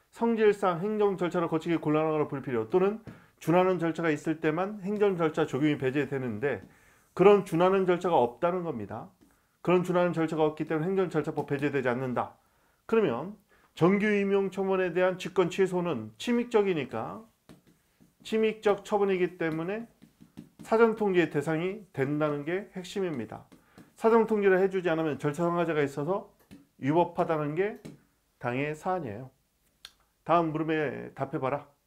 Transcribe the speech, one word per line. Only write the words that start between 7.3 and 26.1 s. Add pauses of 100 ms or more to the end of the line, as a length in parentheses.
준하는
절차가
없다는
겁니다. (520)
그런
준하는
절차가
없기
때문에
행정
절차법
배제되지
않는다. (500)
그러면 (360)
정규
임용
처분에
대한
직권
취소는
침익적이니까, (1000)
침익적
처분이기
때문에 (760)
사전
통지의
대상이
된다는
게
핵심입니다. (500)
사전
통지를
해주지
않으면
절차
성하자가
있어서 (460)